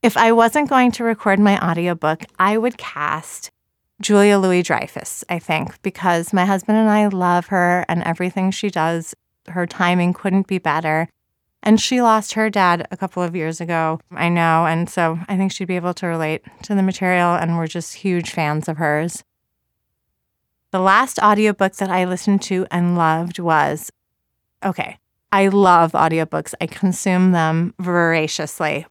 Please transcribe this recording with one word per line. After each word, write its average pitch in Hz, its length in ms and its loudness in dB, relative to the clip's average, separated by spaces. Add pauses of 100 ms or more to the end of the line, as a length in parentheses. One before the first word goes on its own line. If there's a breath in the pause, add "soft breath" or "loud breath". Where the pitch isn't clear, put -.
If 226 140 2
I 233 160 4
wasn't 233 380 4
going 254 220 4
to 240 120 -6
record 214 340 0
my 202 260 4
audiobook, 170 600 -2 (160)
I 202 160 2
would 226 200 -2
cast - 760 -10 (480)
Julia 202 380 4
Louis-Dreyfus, 180 880 -2
I 170 120 -4
think, - 420 -4
because 175 500 -2
my 185 120 2
husband 196 340 0
and 220 100 4
I 208 200 4
love 180 400 0
her 180 400 2
and 170 160 -2
everything 180 480 -2
she 202 180 -4
does. 165 420 -4 (360)
Her 175 180 -4
timing 180 460 0
couldn't 190 340 -2
be 190 120 -4
better. 160 500 -2 (560)
And 214 160 4
she 254 200 -2
lost 220 340 0
her 220 140 -2
dad 180 440 0
a 185 40 -10
couple 185 280 -6
of 170 100 -6
years 160 260 -6
ago, 165 380 -2 (140)
I 170 160 -2
know, 165 380 2
and 165 220 0
so 165 300 -2 (100)
I 196 80 -2
think 190 140 0
she'd 185 160 -8
be 185 80 -4
able 180 200 -4
to - 120 -8
relate 160 380 -4 (180)
to 208 140 -4
the 190 80 2
material, 180 500 2
and 170 240 -2
we're 165 80 -4
just 165 300 -10
huge 175 340 -4
fans 151 380 -4
of 156 80 -6
hers. 156 480 -2 (1500)
The 190 80 -2
last 196 400 2
audiobook 208 580 2
that 190 140 -4
I 185 140 0
listened 185 380 0
to 185 280 -2
and 175 260 0
loved 170 440 0
was, 156 500 0 (760)
okay, - 340 -6 (340)
I 196 160 4
love 180 440 6
audiobooks. 160 680 -2
I 170 60 -4
consume 185 680 0
them 165 480 0
voraciously. 165 1120 -2